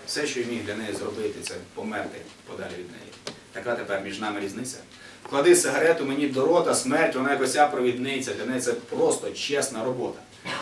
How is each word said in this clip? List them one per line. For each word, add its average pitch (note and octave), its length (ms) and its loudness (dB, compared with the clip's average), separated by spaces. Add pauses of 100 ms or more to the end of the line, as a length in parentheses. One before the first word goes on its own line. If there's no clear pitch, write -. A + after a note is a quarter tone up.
Все, D3 200 -2
що B2+ 120 -4
я A#2 60 0
міг A#2 200 -4
для G#2 100 -6
неї A2 180 -6
зробити, G2+ 480 -4
це - 140 -8 (180)
померти G#2+ 440 -6 (300)
подалі F#2 320 -10
від F2 120 -12
неї. - 460 -16 (140)
Така A#2+ 240 -4
тепер G2+ 260 -4
між G2 180 -8
нами G#2 200 -4
різниця. G#2 380 -6 (520)
Клади D3+ 260 8
сигарету C#3+ 500 4
мені C#3 220 0
до C3 180 2
рота, D#3+ 300 6
смерть, - 400 2
вона C3 160 2
як C3+ 100 2
ося D3 260 6
провідниця. B2 680 0
Для G#2+ 120 -4
неї B2+ 160 -2
це B2 120 0
просто - 580 0
чесна C#3 520 -2
робота. - 360 -2 (420)